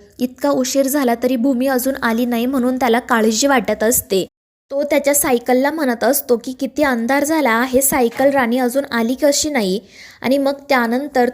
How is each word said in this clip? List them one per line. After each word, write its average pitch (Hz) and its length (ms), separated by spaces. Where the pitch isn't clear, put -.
इतका 254 320
उशीर 269 360
झाला 262 360
तरी 254 140
भूमी 254 320
अजून 262 340
आली 233 240
नाही, 240 200
म्हणून 254 300
त्याला 247 240
काळजी 226 460
वाटत 214 360
असते. 214 440
तो 277 120
त्याच्या 285 320
सायकलला 254 560
म्हणत 262 340
असतो 247 320
की, 254 160
"किती 262 300
अंधार 262 420
झाला 294 260
आहे, 254 320
सायकल 269 480
राणी 254 280
अजून 262 320
आली 233 240
कशी 285 360
नाही?" 208 280
आणि 262 160
मग 277 300
त्यानंतर 247 640